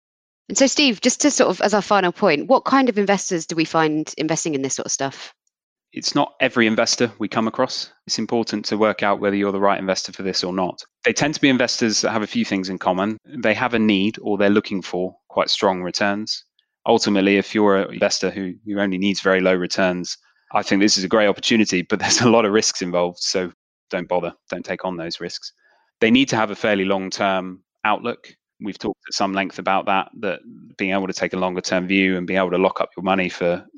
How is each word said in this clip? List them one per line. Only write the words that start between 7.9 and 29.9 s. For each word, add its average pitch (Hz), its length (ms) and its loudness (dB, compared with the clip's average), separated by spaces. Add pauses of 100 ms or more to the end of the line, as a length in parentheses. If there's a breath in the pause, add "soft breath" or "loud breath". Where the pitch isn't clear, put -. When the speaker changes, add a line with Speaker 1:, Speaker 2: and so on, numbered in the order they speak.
Speaker 2:
It's - 140 -6
important 110 460 -2
to 107 120 -4
work 107 260 2
out 101 160 2
whether 101 160 0
you're 101 160 0
the 98 80 -2
right 101 200 2
investor 95 340 -4
for 98 100 -10
this 95 200 -4
or 90 100 -4
not. 95 280 -4 (220)
They 117 100 2
tend 151 200 0
to - 80 -10
be 143 80 6
investors 120 520 0
that 90 100 0
have 110 100 -2
a 104 60 -4
few 117 180 -2
things 95 240 -2
in 92 80 -6
common. 98 480 -2
They 110 300 -2
have 120 180 -2
a 113 60 2
need 104 420 2
or 104 160 -2
they're 101 120 4
looking 101 320 0
for 90 340 -6 (140)
quite - 200 0
strong 92 320 0
returns. 101 600 -4 (420)
Ultimately, 101 520 4
if - 180 -2
you're 104 220 4
an 98 160 -2
investor 98 360 -2
who, 92 240 -6 (120)
who 101 140 -4
only 98 180 -2
needs 98 240 0
very 95 200 2
low 92 140 4
returns, 90 640 -2 (360)
I 104 80 0
think 98 200 2
this 104 160 4
is 95 60 -2
a 92 60 -2
great 104 180 4
opportunity, 101 540 2
but 95 180 -4
<laughs> - 0 -
there's - 220 0
a 123 80 4
lot 113 160 6
of 101 80 0
risks - 280 0
involved. 87 380 -2
So 90 320 -4 (380)
don't 90 180 -6
bother, 87 260 -2 (160)
don't 90 160 -8
take 95 200 -8
on 90 120 -6
those 82 220 -8
risks. - 320 -12 (480)
They 113 120 4
need 135 180 4
to 127 60 -2
have 110 160 0
a 95 40 -10
fairly 101 300 0
long-term 95 800 -2 (220)
outlook. 107 480 -4 (260)
We've 101 180 -10
talked - 300 -8
at - 60 -16
some 98 200 -2
length 98 260 -4
about 95 260 0
that, 95 240 0 (100)